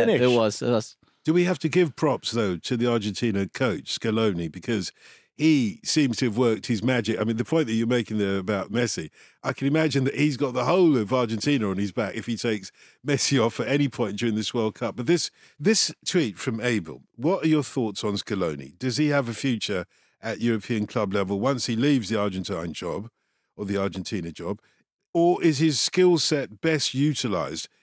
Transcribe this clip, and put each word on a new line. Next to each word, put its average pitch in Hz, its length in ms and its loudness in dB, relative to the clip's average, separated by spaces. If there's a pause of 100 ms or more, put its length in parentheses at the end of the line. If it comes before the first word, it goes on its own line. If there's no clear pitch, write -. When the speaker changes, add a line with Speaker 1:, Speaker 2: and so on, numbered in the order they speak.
Speaker 1:
finish. 175 160 4
Speaker 2:
it 123 60 6
was, 113 340 2
it 123 80 0
was. 113 260 0 (300)
Speaker 3:
Do 156 80 2
we 175 120 4
have 175 140 0
to 156 100 0
give 170 260 2
props, 135 360 0
though, 104 260 0
to 123 200 -4
the 120 120 2
Argentina 104 580 0
coach, 101 520 -4
Scaloni, 107 520 0
because 92 400 -4 (440)
he 139 480 2
seems 135 340 2
to 135 80 0
have 107 120 -2
worked 113 300 2
his 104 160 -2
magic. 113 360 0
I 104 40 0
mean, 113 140 0
the 117 80 -2
point 160 200 0
that 113 80 -4
you're 113 140 0
making 117 320 0
there 98 180 2
about 95 340 -2
Messi, 107 380 -2 (320)
I 135 100 -4
can 135 140 -4
imagine 139 380 2
that 135 100 0
he's 143 240 0
got 127 160 -2
the 123 120 0
whole 165 300 6
of 107 160 2
Argentina 120 600 0
on 92 60 -2
his 98 140 -2
back 98 220 -4
if 110 140 -8
he 117 100 -4
takes 107 340 -4 (320)
Messi 135 400 2
off 113 160 0
at 117 80 -2
any 143 200 2
point 107 320 -4
during 113 160 0
this 107 180 -4
World 110 220 -2
Cup. 101 200 -6
But 117 120 -6
this, 170 240 0 (280)
this 185 320 2 (140)
tweet 135 320 0
from 110 240 -4
Abel, 90 400 -2 (140)
what 147 280 -2
are 165 40 2
your 156 160 4
thoughts 110 400 -4
on 104 100 -2
Scaloni? 82 640 -4
Does 127 200 -4
he 151 100 2
have 143 200 0
a 117 60 -6
future 104 540 -2 (340)
at 107 180 -6
European 113 460 0
club 101 300 -2
level 98 240 0
once 127 260 0
he 120 100 -2
leaves 127 340 0
the 107 100 -2
Argentine 92 540 -4
job 92 360 -8 (480)
or 104 80 -6
the 98 120 -2
Argentina 92 540 -4
job? 90 280 -8 (560)
Or 170 260 4
is 160 160 4
his 151 220 2
skill 180 400 4
set 127 420 -2
best 160 320 0
utilised 104 760 -2 (140)